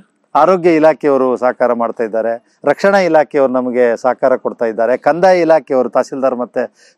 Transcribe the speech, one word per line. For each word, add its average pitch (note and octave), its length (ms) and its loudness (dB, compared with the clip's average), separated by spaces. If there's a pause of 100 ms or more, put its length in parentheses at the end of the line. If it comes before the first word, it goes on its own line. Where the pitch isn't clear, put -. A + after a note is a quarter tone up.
(340)
ಆರೋಗ್ಯ E3 420 2
ಇಲಾಖೆಯವರು C#3 600 2
ಸಹಕಾರ A#2+ 360 -2
ಮಾಡ್ತಾ A#2 320 -4
ಇದ್ದಾರೆ, A2+ 600 -6
ರಕ್ಷಣಾ G3 340 0
ಇಲಾಖೆಯವರು D3+ 540 0
ನಮಗೆ B2 440 0
ಸಹಕಾರ B2+ 400 0
ಕೊಡ್ತಾ A#2 280 -6
ಇದ್ದಾರೆ, A2+ 320 -2
ಕಂದಾಯ F3 440 2
ಇಲಾಖೆಯವರು, C#3 500 0
ತಹಸೀಲ್ದಾರ್ C3 460 -4
ಮತ್ತೆ - 600 -8